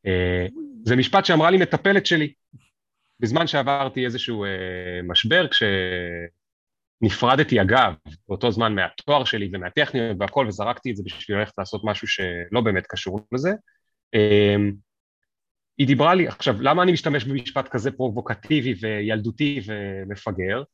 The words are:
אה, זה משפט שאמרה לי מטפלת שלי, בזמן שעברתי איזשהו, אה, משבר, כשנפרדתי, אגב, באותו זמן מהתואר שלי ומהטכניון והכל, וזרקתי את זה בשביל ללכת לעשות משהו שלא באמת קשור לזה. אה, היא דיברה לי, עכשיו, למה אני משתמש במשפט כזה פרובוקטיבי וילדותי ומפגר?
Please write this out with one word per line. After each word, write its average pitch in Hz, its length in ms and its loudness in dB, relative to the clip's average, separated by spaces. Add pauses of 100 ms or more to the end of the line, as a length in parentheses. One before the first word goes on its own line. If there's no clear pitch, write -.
אה, 90 400 0 (380)
זה 120 120 4
משפט 190 280 4
שאמרה 165 260 4
לי 190 80 6
מטפלת 190 480 2
שלי, 156 260 0 (880)
בזמן 139 260 0
שעברתי 135 580 0
איזשהו, 120 400 -6
אה, 101 60 -4 (540)
משבר, 120 420 2 (1600)
כשנפרדתי, 127 580 4
אגב, 101 340 4 (340)
באותו 104 220 0
זמן 107 240 0
מהתואר 120 500 0
שלי 101 280 -4
ומהטכניון 113 680 -2
והכל, 117 280 0
וזרקתי 104 420 -6
את 101 60 -6
זה 101 100 -10
בשביל 101 320 -6
ללכת 107 200 -4
לעשות 98 260 -8
משהו 107 220 -4
שלא 90 580 -2
באמת 95 220 0
קשור 101 340 -8 (120)
לזה. 139 180 -2 (640)
אה, 104 420 4 (1200)
היא 139 80 4
דיברה 147 280 6
לי, 175 140 2
עכשיו, 117 340 -2
למה 156 200 4
אני 180 100 4
משתמש 147 320 0
במשפט 135 440 -4
כזה 127 220 -2
פרובוקטיבי 120 880 -2
וילדותי 110 880 -2
ומפגר? 98 960 -6 (120)